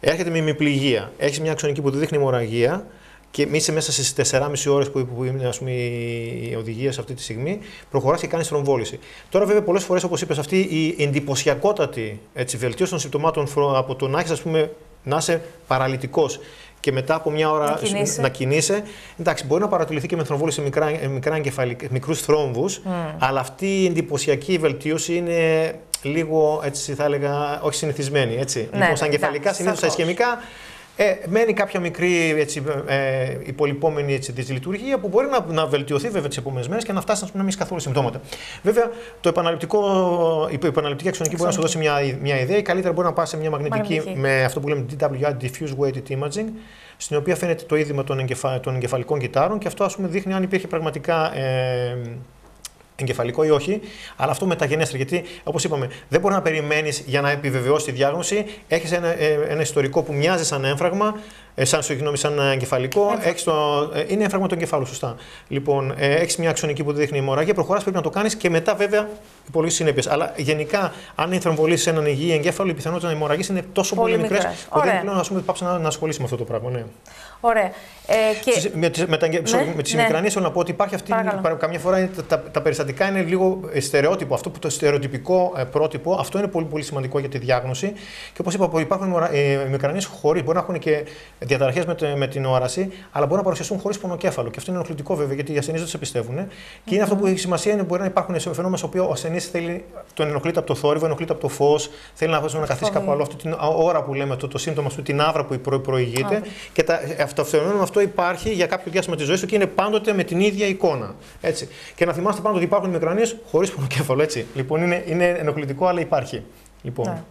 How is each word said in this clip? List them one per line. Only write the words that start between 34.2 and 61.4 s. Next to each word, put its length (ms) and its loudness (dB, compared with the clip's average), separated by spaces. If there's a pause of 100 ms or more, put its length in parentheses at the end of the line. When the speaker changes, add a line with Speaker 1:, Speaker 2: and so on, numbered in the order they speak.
Speaker 1:
δυσλειτουργία 640 -4
που 100 -4
μπορεί 180 4
να, 220 0
να 180 2
βελτιωθεί 420 0
βέβαια 200 -2
τις 80 -6
επόμενες 320 -6
μέρες 160 -2
και 80 -6
να 80 0
φτάσει, 240 -2
ας 60 -10
πούμε, 20 -20
να 60 -6
μην 100 0
έχεις 120 -2
καθόλου 200 -4
συμπτώματα. 400 0 (420)
Βέβαια, 280 4 (300)
το 80 4
επαναληπτικό, 520 2 (720)
η 160 -2
επαναληπτική 420 0
αξονική 280 -2
μπορεί 120 2
να 60 2
σου 60 -2
δώσει 180 0
μια, 160 2 (260)
μια 200 0
ιδέα 160 2
ή 60 2
καλύτερα 300 0
μπορεί 140 2
να 60 2
πας 160 0
σε 80 -6
μια 140 -2
μαγνητική 460 -2
Speaker 2:
Μαγνητική. 220 -4
Speaker 1:
με 260 4
αυτό 160 0
που 80 -4
λέμε 180 -2 (120)
D 60 2
W 40 2
I, 340 0
Diffuse 420 -6
Weighted 340 -4
Imaging, 280 -4 (500)
στην 200 -4
οποία 200 2
φαίνεται 280 -2
το 120 0
είδημα 280 0
των 140 -2
εγκεφα-, 420 -2
των 140 -4
εγκεφαλικών 440 -2
κυττάρων 400 2
και 80 -4
αυτό, 180 -2
ας 120 -2
πούμε, 120 -4
δείχνει 260 -2
αν 80 0
υπήρχε 240 0
πραγματικά, 720 -2
ε, 600 0 (1040)
εγκεφαλικό 420 0
ή 60 4
όχι, 300 2 (360)
αλλά 140 0
αυτό 160 -2
μεταγενέστερα. 580 0
Γιατί, 240 -4 (160)
όπως 200 -2
είπαμε, 240 -2 (200)
δεν 120 4
μπορεί 140 2
να 80 2
περιμένεις 640 0
για 140 2
να 100 2
επιβεβαιώσεις 540 2
τη 80 -4
διάγνωση. 540 0 (220)
Έχεις 240 0
ένα, 280 0
ε, 180 4 (100)
ένα 120 -2
ιστορικό 420 2
που 100 -4
μοιάζει 320 2
σαν 200 -2
έμφραγμα, 500 0 (400)